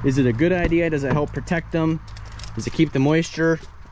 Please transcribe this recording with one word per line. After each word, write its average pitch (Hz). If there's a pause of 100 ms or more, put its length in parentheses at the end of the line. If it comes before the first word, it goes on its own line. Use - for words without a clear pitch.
Is 131
it 135
a 120
good 160
idea? 170
Does 147
it 135
help 147
protect 165
them? 160 (540)
Does 110
it -
keep 156
the 143
moisture 160 (320)